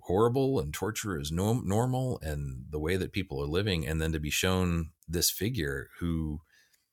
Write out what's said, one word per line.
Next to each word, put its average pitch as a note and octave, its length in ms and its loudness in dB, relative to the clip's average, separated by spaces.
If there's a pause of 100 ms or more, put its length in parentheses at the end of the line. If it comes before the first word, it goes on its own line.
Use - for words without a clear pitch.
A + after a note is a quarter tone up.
horrible B2+ 560 2
and D2+ 140 -4
torture G2+ 440 -4
is C#2+ 140 -4
norm-, G#2 340 2
normal B2+ 540 0
and C#2+ 500 -4
the D2+ 100 -4
way E2 160 2
that E2+ 160 -2
people C#2+ 300 -4
are C#2+ 40 -2
living. E2+ 400 0
And D#2+ 140 0
then D#2+ 120 2
to D#2 80 0
be D2 100 -2
shown F2+ 600 2 (180)
this E2 220 2
figure D2+ 600 -2 (100)
who D#2+ 400 -2 (520)